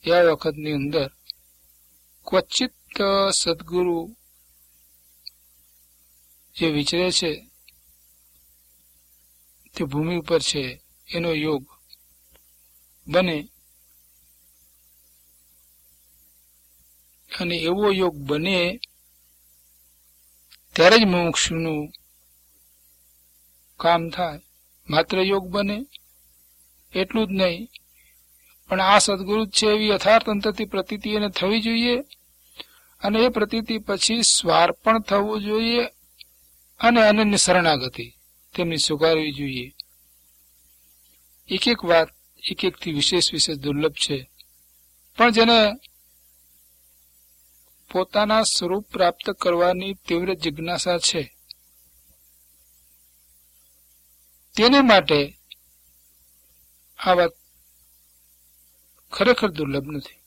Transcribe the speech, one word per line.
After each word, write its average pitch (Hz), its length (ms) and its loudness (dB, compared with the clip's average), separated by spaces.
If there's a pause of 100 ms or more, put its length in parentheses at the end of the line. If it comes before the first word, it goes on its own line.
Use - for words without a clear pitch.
એવા 170 240 4
વખતની 151 500 -4
અંદર 143 300 -4 (1160)
ક્વચિત - 680 -4 (360)
સદગુરુ 170 640 -2 (2500)
જે 170 120 -4
વિચરે 156 420 -2
છે 175 200 -4 (2500)
તે - 100 -8
ભૂમિ 151 320 -4
ઉપર 165 260 -2
છે 147 200 -4 (460)
એનો 170 280 -6
યોગ 151 280 -4 (1400)
બને. 170 320 0 (4000)
અને 175 320 -6
એવો 185 300 -2
યોગ 185 300 -2
બને 151 360 -2 (2250)
ત્યારે 180 220 8
જ 226 80 4
મુમુક્ષુનું 165 760 -2 (2000)
કામ 170 280 2
થાય. 160 360 -8 (440)
માત્ર 160 340 0
યોગ 196 260 0
બને 202 280 -2 (1160)
એટલું 196 340 -2
જ 185 60 -8
નહીં, 190 360 -2 (1000)
પણ 185 120 -2
આ 196 180 6
સદગુરુ 202 440 -2
જ 196 80 -12
છે 214 140 0
એવી 214 260 2
યથાર્થ 208 360 4
અંતરથી 208 440 -4
પ્રતીતિ 202 380 -6
એને 208 200 -2
થવી 208 340 -2
જોઈએ. 233 320 0 (1080)
અને 208 180 0
એ 247 100 4
પ્રતીતિ 220 500 -4
પછી 214 480 -2
સ્વાર્પણ 175 760 2
થવું 208 400 -2
જોઈએ 226 400 0 (960)
અને 233 200 6
અનન્ય 208 380 4
શરણાગતિ 151 680 2 (480)
તેમની 165 300 -2
સ્વીકારવી 156 520 0
જોઈએ. 131 300 -6 (1800)
એક - 180 -4
એક 240 160 0
વાત 165 260 2 (340)
એક - 200 -8
એકથી 175 340 -4
વિશેષ 165 340 0
વિશેષ 151 320 -4
દુર્લભ 147 360 -2
છે, 143 200 -4 (1000)
પણ 233 140 6
જેને 226 260 6 (2250)
પોતાના 208 560 0
સ્વરૂપ 185 420 -4
પ્રાપ્ત 175 460 0
કરવાની 180 640 0
તીવ્ર 175 380 -4
જિજ્ઞાસા 165 640 -4
છે 165 220 -2 (3250)
તેને 247 260 6
માટે 190 400 6 (1800)
આ 185 160 2
વાત 170 200 0 (1800)
ખરેખર 220 380 2
દુર્લભ 143 380 -6
નથી - 380 -14